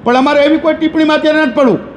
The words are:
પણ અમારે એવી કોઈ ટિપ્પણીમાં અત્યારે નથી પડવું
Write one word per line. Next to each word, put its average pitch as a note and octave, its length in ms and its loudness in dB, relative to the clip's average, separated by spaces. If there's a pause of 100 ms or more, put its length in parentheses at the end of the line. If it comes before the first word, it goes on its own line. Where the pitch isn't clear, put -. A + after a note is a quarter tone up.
પણ A#3+ 140 0
અમારે D4 220 2
એવી D4+ 180 2
કોઈ D#4+ 160 0
ટિપ્પણીમાં D#4 440 0
અત્યારે D#4 240 0
નથી D4 100 0
પડવું B3+ 280 0 (180)